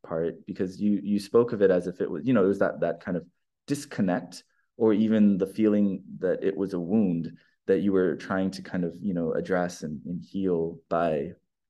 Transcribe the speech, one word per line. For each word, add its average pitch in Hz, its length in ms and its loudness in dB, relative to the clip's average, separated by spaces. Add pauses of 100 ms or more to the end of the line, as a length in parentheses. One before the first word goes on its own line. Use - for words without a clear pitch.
part, 82 440 -6
because 95 340 -6
you, 104 220 2
you 101 160 0
spoke 117 340 2
of 104 80 -2
it 95 100 6
as 90 160 2
if 90 140 -6
it 95 100 -2
was, 85 160 -6
you 131 60 2
know, 104 120 4
it 98 40 6
was 98 120 2
that, - 200 0
that 82 200 -2
kind 90 180 -4
of - 80 -12 (400)
disconnect, 92 760 -4 (340)
or 110 160 4
even 107 420 4
the 95 100 0
feeling 104 560 2 (180)
that 90 220 0
it 92 140 0
was 95 160 -4
a 87 80 -2
wound 87 560 0 (300)
that 95 140 4
you 98 120 0
were 90 240 2
trying 95 340 -2
to - 120 -10
kind 90 200 -4
of, 85 180 -4
you 101 120 -4
know, 85 220 -2
address 90 480 -2
and, 76 240 -8
and 87 180 -8
heal 85 540 -2 (100)
by 82 440 0 (380)